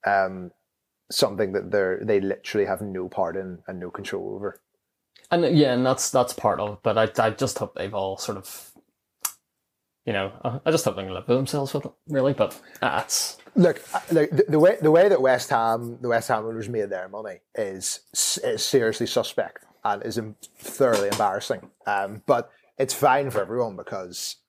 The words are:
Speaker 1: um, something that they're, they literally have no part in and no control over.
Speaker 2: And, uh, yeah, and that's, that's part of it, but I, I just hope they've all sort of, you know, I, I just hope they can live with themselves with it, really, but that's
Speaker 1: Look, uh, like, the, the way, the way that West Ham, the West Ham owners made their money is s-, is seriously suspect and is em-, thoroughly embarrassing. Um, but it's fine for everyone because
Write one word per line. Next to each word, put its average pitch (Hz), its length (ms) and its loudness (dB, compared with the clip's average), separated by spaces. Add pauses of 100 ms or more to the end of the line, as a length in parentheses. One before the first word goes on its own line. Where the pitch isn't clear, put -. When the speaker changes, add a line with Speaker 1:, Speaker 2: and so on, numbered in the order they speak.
Speaker 1:
um, 95 440 0 (600)
something 101 420 0
that 95 180 -4
they're, 95 340 0
they 104 160 2
literally 98 460 -2
have 98 160 -4
no 92 260 -8
part 90 280 -4
in 92 300 -10
and 92 140 -12
no 90 100 -10
control 98 440 -10
over. 101 260 -10 (720)
Speaker 2:
And, 175 140 2
uh, 143 40 2
yeah, 147 240 6
and 127 140 2
that's, 131 240 0
that's 123 240 2
part 92 260 0
of 104 140 -4
it, - 80 -18
but 110 160 2
I, 110 280 2
I 110 40 2
just 120 280 -4
hope - 160 -6
they've 101 200 -8
all 98 240 -4
sort 104 200 -6
of, - 320 -18 (1300)
you 117 80 -4
know, 98 200 -2 (120)
I, 127 220 -6
I 160 40 2
just 160 140 2
hope - 120 0
they 95 80 -8
can 95 100 -8
live 92 140 -10
with 123 100 4
themselves 135 340 -2
with 143 140 -4
it, - 60 -12 (160)
really, 139 240 2
but - 260 0 (220)
that's - 580 -2 (160)
Speaker 1:
Look, 175 280 4 (120)
uh, - 60 -2 (100)
like, 156 200 4
the, 165 180 4
the 156 100 2
way, 180 220 6
the 156 100 4
way 170 200 8
that 160 100 4
West 127 300 2
Ham, 117 500 0
the 123 80 -4
West 117 200 2
Ham 110 180 0
owners 110 240 -8
made 107 180 -2
their 95 200 -8
money 101 320 -12 (140)
is 95 460 -6 (140)
s-, - 240 -2
is 117 260 -2
seriously 113 420 2
suspect - 580 -4 (200)
and 104 200 -2
is 113 140 -6
em-, 107 180 -10 (220)
thoroughly 110 500 2
embarrassing. 104 640 -2 (160)
Um, 101 400 -4
but 120 240 2 (280)
it's 135 160 0
fine 139 360 4
for 113 120 -2
everyone 110 340 -4
because 95 600 -10 (120)